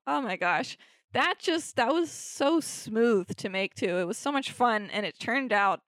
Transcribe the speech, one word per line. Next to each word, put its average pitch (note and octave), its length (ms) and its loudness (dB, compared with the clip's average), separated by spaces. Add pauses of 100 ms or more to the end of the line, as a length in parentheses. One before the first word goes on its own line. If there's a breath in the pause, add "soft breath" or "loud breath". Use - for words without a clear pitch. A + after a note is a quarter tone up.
Oh C#4+ 160 0
my G3 140 -2
gosh. F3 420 0 (360 soft breath)
That E4 260 0
just, E4 380 -2
that A#3+ 140 2
was E4 200 0
so - 480 0
smooth A3 800 0
to G#3 120 -8
make, F#3+ 240 -4
too. F3+ 240 -2
It F3+ 80 0
was F3+ 140 -6
so C#4+ 120 -4
much C#4 200 -2
fun, G#3+ 420 0
and G#3 120 -2
it D#3+ 140 -6
turned B3+ 320 -2
out G3+ 360 2